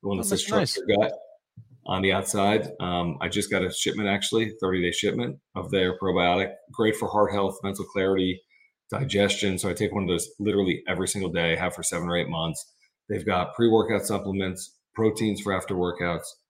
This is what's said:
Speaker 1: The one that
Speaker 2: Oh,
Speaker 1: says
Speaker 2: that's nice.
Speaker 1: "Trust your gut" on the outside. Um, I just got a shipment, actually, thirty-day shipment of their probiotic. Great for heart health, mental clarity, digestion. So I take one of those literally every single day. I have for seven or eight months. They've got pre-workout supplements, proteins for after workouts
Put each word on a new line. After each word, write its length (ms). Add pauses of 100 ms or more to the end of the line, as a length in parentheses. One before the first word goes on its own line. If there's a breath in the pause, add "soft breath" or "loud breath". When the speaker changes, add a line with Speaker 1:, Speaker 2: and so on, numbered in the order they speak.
Speaker 1:
The 60
one 80
that 80
Speaker 2:
Oh, 40
Speaker 1:
says 140
Speaker 2:
that's 80
nice. 240
Speaker 1:
"Trust 140
your 100
gut" 140 (720)
on 160
the 100
outside. 560 (120)
Um, 420
I 60
just 220
got 140
a 80
shipment, 360
actually, 420 (100)
thirty-day 320
shipment 460 (160)
of 160
their 280
probiotic. 540 (180)
Great 260
for 120
heart 240
health, 300
mental 240
clarity, 560 (480 soft breath)
digestion. 680
So 120
I 20
take 200
one 100
of 80
those 180 (100)
literally 480
every 220
single 240
day. 220
I 20
have 180
for 80
seven 260
or 100
eight 100
months. 460 (340 soft breath)
They've 160
got 300
pre-workout 520
supplements, 720 (160)
proteins 460
for 140
after 200
workouts 520 (240)